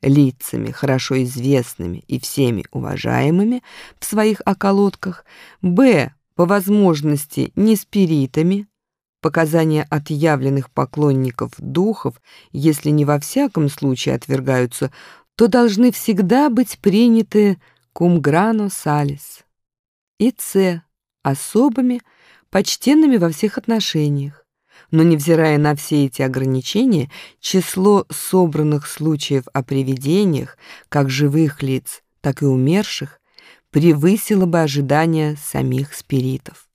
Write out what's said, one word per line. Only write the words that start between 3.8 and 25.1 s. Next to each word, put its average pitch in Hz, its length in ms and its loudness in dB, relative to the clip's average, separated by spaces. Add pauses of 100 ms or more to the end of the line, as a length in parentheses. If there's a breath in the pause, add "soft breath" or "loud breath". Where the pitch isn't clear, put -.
в - 40 -16
своих 214 400 -2
околотках, 196 800 -2 (380 loud breath)
б. 180 500 4 (220)
по 175 120 2
возможности 170 1080 0
не 214 220 2
спиритами, 175 920 0 (540)
показания 160 680 0
отъявленных 143 800 -2
поклонников 131 880 -2
духов, 151 640 -4 (320 soft breath)
если 147 380 0
не 151 140 2
во 147 160 0
всяком 170 480 -2
случае 135 460 -4
отвергаются, 131 760 -2 (460 loud breath)
то 233 100 4
должны 233 460 4
всегда 226 580 2
быть 233 280 -2
приняты 214 800 2 (360 soft breath)
cum 175 260 2
grano 202 480 0
salis, 147 760 -6 (760)
и 233 120 2
ц. 185 520 -2 (400)
особыми, 240 800 0 (500 soft breath)
почтенными 277 680 2
во 170 140 2
всех 208 280 -4
отношениях. 147 880 -2 (440 soft breath)
Но, 160 120 2
невзирая 160 560 4